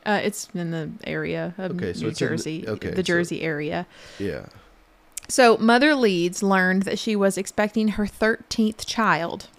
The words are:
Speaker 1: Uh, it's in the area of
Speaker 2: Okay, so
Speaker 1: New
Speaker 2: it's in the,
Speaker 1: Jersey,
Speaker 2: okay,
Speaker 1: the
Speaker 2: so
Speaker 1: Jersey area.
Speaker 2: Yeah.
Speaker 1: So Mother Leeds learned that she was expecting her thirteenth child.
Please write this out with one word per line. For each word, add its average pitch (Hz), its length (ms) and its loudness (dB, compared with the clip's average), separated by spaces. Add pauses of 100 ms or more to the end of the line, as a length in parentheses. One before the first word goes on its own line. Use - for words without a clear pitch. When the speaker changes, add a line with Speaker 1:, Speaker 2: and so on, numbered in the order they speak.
Speaker 1:
Uh, 208 180 2
it's - 300 -4
in 170 180 -6
the 160 200 -6 (140)
area 165 520 -6
of 185 140 -6
Speaker 2:
Okay, 135 220 -4
so - 80 -8
Speaker 1:
New - 80 -4
Speaker 2:
it's - 120 -6
in 156 60 2
the, - 80 -2
Speaker 1:
Jersey, 160 320 -6
Speaker 2:
okay, 107 220 -6
Speaker 1:
the 175 80 -4
Speaker 2:
so 190 40 0
Speaker 1:
Jersey 170 400 -2
area. 160 460 -4 (320)
Speaker 2:
Yeah. 80 280 -6 (800)
Speaker 1:
So 240 300 6
Mother 247 380 6
Leeds 185 480 2
learned 190 400 4
that 190 160 -2
she 220 160 -2
was 196 220 4
expecting 214 500 -2
her 208 180 0
thirteenth - 800 -2
child. 175 640 -2 (120)